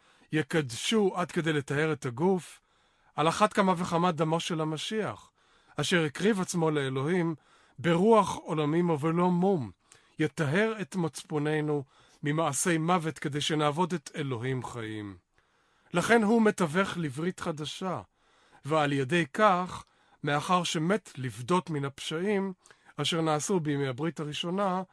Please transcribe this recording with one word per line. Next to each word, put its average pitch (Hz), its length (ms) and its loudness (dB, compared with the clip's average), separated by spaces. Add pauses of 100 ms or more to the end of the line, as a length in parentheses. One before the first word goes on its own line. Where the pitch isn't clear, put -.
(320)
יקדשו 156 840 0
עד 175 160 -4
כדי 165 220 -2
לטהר 151 400 0
את 143 120 -8
הגוף, 160 540 -2 (560)
על 151 120 2
אחת 208 260 2
כמה 190 240 4
וכמה 180 340 0
דמו 160 280 0
של 160 220 -4
המשיח, 156 720 -6 (440)
אשר 165 280 2
הקריב 185 380 0
עצמו 165 300 0
לאלוהים 151 640 0 (440)
ברוח 180 560 4
עולמים 160 540 2
ובלא 165 420 2
מום, 175 400 2 (480)
יטהר 165 640 0
את - 140 -10
מצפוננו 151 880 -2 (400)
ממעשי 156 540 0
מוות 160 420 0
כדי 147 220 -4
שנעבוד 151 520 0
את - 220 -6
אלוהים 127 480 -4
חיים. 107 540 -10 (760)
לכן 214 300 4
הוא 226 180 4
מתווך 190 560 2
לברית 160 420 -4
חדשה, 156 640 -6 (640)
ועל 147 280 2
ידי 139 400 0
כך, 180 500 2 (400)
מאחר 170 400 0
שמת 175 540 -2
לפדות 127 520 -2
מן 143 160 -4
הפשעים, 190 680 -4 (440)
אשר 156 240 -2
נעשו 160 380 0
בימי 143 280 -2
הברית 143 320 -4
הראשונה, 180 720 -2